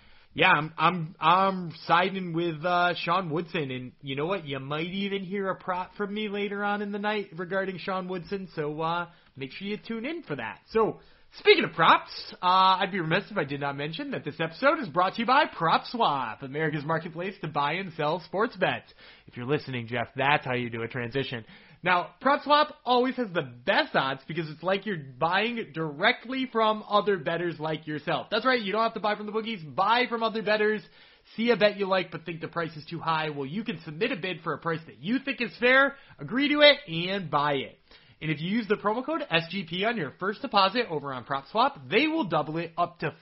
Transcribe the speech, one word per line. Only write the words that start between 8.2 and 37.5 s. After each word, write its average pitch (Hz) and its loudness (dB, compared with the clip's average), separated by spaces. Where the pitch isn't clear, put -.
So, 151 -4
uh, 170 -2
make 131 -10
sure 196 -10
you 202 -4
tune 226 -8
in 320 -6
for 147 -8
that. 110 -8
So, 214 2
speaking 359 6
of 165 -6
props, 208 4
uh, 190 6
I'd 190 0
be 196 -2
remiss 165 0
if 208 -6
I 165 0
did 139 -6
not 143 -4
mention 165 -6
that 147 -6
this 151 -6
episode 269 2
is 208 -6
brought 180 2
to - -6
you 226 0
by 285 6
PropSwap, 160 0
America's 147 -2
marketplace 165 -4
to 170 -6
buy 147 0
and 185 -6
sell 156 0
sports 214 -2
bets. 151 -2
If - -18
you're 123 -6
listening, 127 -2
Jeff, 120 -2
that's 139 2
how 127 -2
you 123 -2
do 113 -6
a 113 -4
transition. 120 -4
Now, 175 2
PropSwap 285 2
always 247 4
has 247 -4
the 165 0
best 180 0
odds 135 0
because 160 -6
it's 156 -14
like 196 0
you're 196 -4
buying 196 0
directly 226 -2
from 214 2
other 202 2
bettors 170 -2
like 160 -4
yourself. 151 -4
That's 220 0
right, 254 4
you 202 -4
don't 220 2
have 226 0
to 208 -6
buy 208 0
from 208 -8
the 208 -8
bookies, 220 -4
buy 196 2
from 233 -2
other 220 -2
bettors. 214 2
See 233 2
a 226 6
bet 196 4
you 196 -2
like 185 0
but 165 -12
think 160 -10
the 156 -8
price 160 -6
is 147 -14
too 165 -8
high. 156 0
Well, 143 -6
you 190 -4
can 214 -6
submit 165 -2
a 247 -2
bid 175 -6
for 156 -2
a 127 -6
price 165 -4
that 104 -20
you 226 0
think 269 -6
is 208 -4
fair, 262 6
agree 233 0
to 294 4
it, 294 8
and 175 -4
buy 147 2